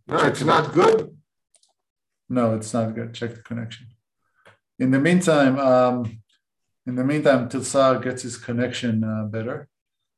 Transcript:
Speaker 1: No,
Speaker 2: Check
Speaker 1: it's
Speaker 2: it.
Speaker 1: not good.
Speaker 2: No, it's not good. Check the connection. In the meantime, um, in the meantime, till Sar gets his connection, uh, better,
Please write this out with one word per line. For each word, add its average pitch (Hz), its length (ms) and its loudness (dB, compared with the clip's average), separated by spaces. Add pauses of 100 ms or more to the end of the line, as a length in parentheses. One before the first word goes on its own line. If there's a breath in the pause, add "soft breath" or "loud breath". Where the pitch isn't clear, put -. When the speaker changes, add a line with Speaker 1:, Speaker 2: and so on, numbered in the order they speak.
Speaker 1:
No, 151 100 -2
Speaker 2:
Check 160 140 2
Speaker 1:
it's - 100 -4
Speaker 2:
it. 147 40 -2
Speaker 1:
not 165 280 2
good. 440 440 4 (1120)
Speaker 2:
No, 120 260 0
it's 107 180 -8
not 113 200 -2
good. 117 200 -10
Check 117 220 -10
the - 60 -20
connection. - 460 -12 (920 soft breath)
In 131 120 0
the 135 80 2
meantime, 147 600 4
um, 123 600 2 (640)
in 127 100 -6
the 127 80 -2
meantime, 139 460 2
till 127 140 -6
Sar 131 360 2
gets 127 240 -6
his 120 140 -12
connection, 120 680 -4
uh, 110 220 -4
better, 110 420 -8 (500)